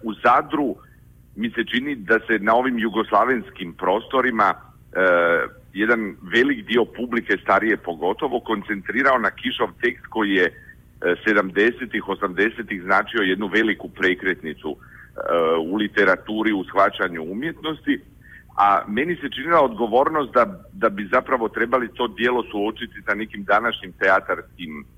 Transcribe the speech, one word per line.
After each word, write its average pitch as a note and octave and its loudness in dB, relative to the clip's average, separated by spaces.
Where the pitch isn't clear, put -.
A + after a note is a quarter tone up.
u A2 -6
Zadru C#3 2
mi A2 -4
se A2+ -2
čini C3 -4
da A2 2
se A2+ 0
na G#2+ 2
ovim B2+ 2
jugoslavenskim G#2+ 0
prostorima, A2 0
e, - -8
jedan G#2+ 0
velik A2+ 0
dio A2+ 2
publike, A#2 -4
starije G2+ 2
pogotovo, G2 -2
koncentrirao A2 0
na G2+ 0
Kišov - -4
tekst - -4
koji G#2 -2
je F#2 0
sedamdesetih, G#2 0
osamdesetih G2 -4
značio G2+ 0
jednu F#2+ 0
veliku G#2 0
prekretnicu, F2+ -4
e, - -20
u E2+ -2
literaturi, G#2 2
u F#2 0
shvaćanju F#2+ 0
umjetnosti, C#3+ -4
a G2+ 4
meni D3+ -2
se C3+ -8
činila D#3 2
odgovornost B2 2
da, G2+ 2
da G#2 0
bi G2+ -4
zapravo B2+ 0
trebali A#2 -2
to A#2+ -2
djelo A#2 0
suočiti G#2+ -6
sa G#2 -2
nekim G#2 -8
današnjim G#2 0
teatarskim F2 -2